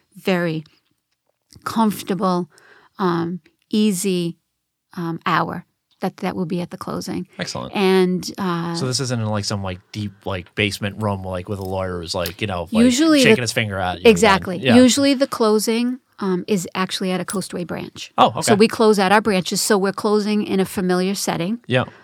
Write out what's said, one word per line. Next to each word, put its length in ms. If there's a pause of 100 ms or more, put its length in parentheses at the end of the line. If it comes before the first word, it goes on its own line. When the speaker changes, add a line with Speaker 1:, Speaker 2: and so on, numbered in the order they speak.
(140)
Speaker 1:
very 500 (1000)
comfortable, 840 (480)
um, 420 (300)
easy, 680 (580)
um, 300
hour 380 (360)
that, 180
that 180
will 100
be 140
at 100
the 60
closing. 500 (120)
Speaker 2:
Excellent. 360
Speaker 1:
And, 640
uh, 380
Speaker 2:
So 100
this 140
isn't 200
in, 80
like, 160
some, 180
like, 180 (120)
deep, 340
like, 280
basement 480
room, 220
like, 240
with 100
a 60
lawyer 360
who's, 140
like, 260
you 60
know, 240
like, 140
Speaker 1:
Usually 360
Speaker 2:
shaking 160
Speaker 1:
the 60
Speaker 2:
his 100
finger 260
at 240
you. 80
Speaker 1:
Exactly. 480
Speaker 2:
Yeah. 180
Speaker 1:
Usually 380
the 120
closing, 720 (200)
um, 300
is 260
actually 380
at 80
a 60
Coastway 400
branch. 500
Speaker 2:
Oh, 120
okay. 140
Speaker 1:
So 120
we 140
close 300
at 140
our 80
branches. 400
So 160
we're 160
closing 520
in 160
a 40
familiar 500
setting. 520
Speaker 2:
Yeah. 180 (200)